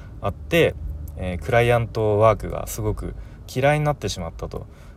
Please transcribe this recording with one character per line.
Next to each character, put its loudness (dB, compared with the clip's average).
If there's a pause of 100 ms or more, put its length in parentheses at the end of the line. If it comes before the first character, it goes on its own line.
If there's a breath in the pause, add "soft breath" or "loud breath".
(200 loud breath)
あ -2
っ -4
て、 2 (420)
え -4
ー、 -6
ク -4
ラ 6
イ 4
ア 6
ン 0
ト 2
ワ 8
ー 0
ク -6
が -6
す -8
ご 0
く -6 (380 loud breath)
嫌 4
い 2
に 2
な 2
っ -4
て -4
し -6
ま -6
っ -16
た -8
と。 -10 (320 loud breath)